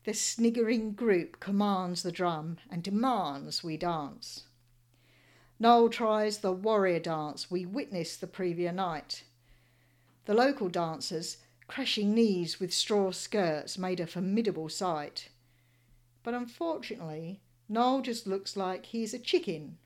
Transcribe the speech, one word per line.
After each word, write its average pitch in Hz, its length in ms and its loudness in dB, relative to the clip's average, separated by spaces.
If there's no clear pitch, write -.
the 208 80 -2
sniggering 226 840 2
group 208 460 2
commands 196 640 0
the 175 100 -4
drum 165 440 -2
and 175 120 -6
demands 190 800 0
we 160 140 -4
dance. 165 680 -4
Noel 233 280 10
tries 214 500 2
the 190 140 0
warrior 190 480 4
dance 156 500 -4
we 180 160 -2
witnessed 185 540 -6
the 185 60 -8
previous 175 480 -2
night. 175 500 -6
The 208 100 0
local 247 340 4
dancers, 170 680 -4
crashing 214 480 0
knees 190 460 2
with 175 120 -4
straw 196 380 2
skirts, 175 680 -2
made 185 240 -2
a 160 60 -4
formidable 180 640 -2
sight. 156 600 -4
But 233 120 -4
unfortunately, 214 1040 -6
Noel 247 340 2
just 233 240 -6
looks 196 300 -4
like 185 300 -4
he's 226 280 -4
a 254 40 -8
chicken 175 680 -2